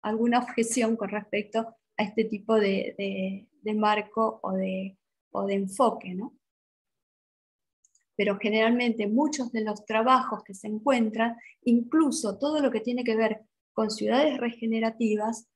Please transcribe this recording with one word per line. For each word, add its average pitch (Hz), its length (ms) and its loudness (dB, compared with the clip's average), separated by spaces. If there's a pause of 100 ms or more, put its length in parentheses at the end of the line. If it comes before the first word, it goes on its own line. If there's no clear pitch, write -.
alguna 233 380 2
objeción 226 560 -2
con 208 120 -6
respecto 208 640 -4 (220)
a 214 60 0
este 214 220 0
tipo 220 320 0
de, 196 420 2
de, 196 500 -6 (140)
de 214 120 -4
marco 214 680 0
o 190 100 -4
de, 190 460 -4 (320)
o 196 160 -4
de 196 80 -2
enfoque, 196 600 0
¿no? 208 220 -10 (1800)
Pero 202 220 0
generalmente 220 680 2
muchos 254 460 0
de 226 100 -2
los 208 240 -6
trabajos 226 580 2
que 196 100 -18
se - 120 -16
encuentran, 220 680 0 (260)
incluso 240 760 2
todo 302 220 0
lo 277 100 4
que 220 100 -2
tiene 247 240 -2
que 226 120 0
ver 220 260 0 (300)
con 220 180 0
ciudades 254 480 2
regenerativas 226 1160 -2